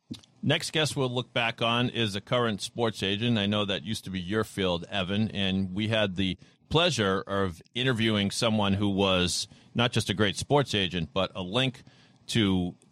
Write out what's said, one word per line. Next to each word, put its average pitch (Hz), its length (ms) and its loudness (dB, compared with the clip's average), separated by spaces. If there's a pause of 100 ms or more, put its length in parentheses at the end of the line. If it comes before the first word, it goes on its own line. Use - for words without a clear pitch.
(420)
Next 156 300 0
guest 156 240 0
we'll 131 140 0
look 120 240 -6
back 117 260 0
on 120 300 2
is 107 260 -2
a 98 60 -6
current 117 400 0
sports 113 400 -2
agent. 104 340 0
I 101 80 2
know 104 220 0
that 90 180 -4
used 104 200 -6
to 95 60 -10
be 95 80 -4
your 101 260 -2
field, 90 460 -2
Evan, 101 400 -2
and 95 440 -2
we 107 140 -2
had 107 280 0
the 92 220 -2 (300)
pleasure 117 580 2
of 95 360 -2 (120)
interviewing 113 560 2
someone 107 440 0
who 101 140 0
was 95 600 2 (260)
not 120 180 2
just - 180 0
a 101 40 0
great 95 220 2
sports 139 380 0
agent, 90 380 -2
but 95 220 0
a 95 80 -8
link 123 400 -2 (460)
to 95 460 2 (180)